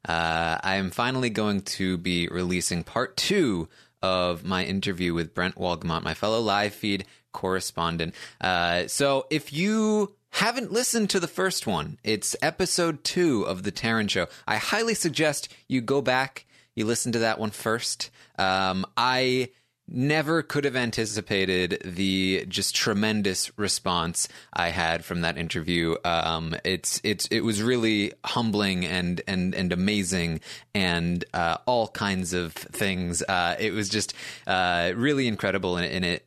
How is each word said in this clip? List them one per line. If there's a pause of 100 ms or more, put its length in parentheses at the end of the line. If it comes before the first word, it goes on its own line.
Uh,
I
am
finally
going
to
be
releasing
part
two (340)
of
my
interview
with
Brent
Wolgamott,
my
fellow
Live
Feed (300)
correspondent. (240)
Uh,
so
if
you (140)
haven't
listened
to
the
first
one,
it's
episode
two
of
The
Taran
Show. (200)
I
highly
suggest (180)
you
go
back, (280)
you
listen
to
that
one
first. (280)
Um, (100)
I (400)
never
could
have
anticipated
the
just
tremendous
response (240)
I
had
from
that
interview.
Um,
it's,
it's,
it
was
really (100)
humbling
and,
and,
and
amazing (340)
and,
uh,
all
kinds
of
things.
Uh,
it
was
just, (340)
uh,
really
incredible,
and,
and
it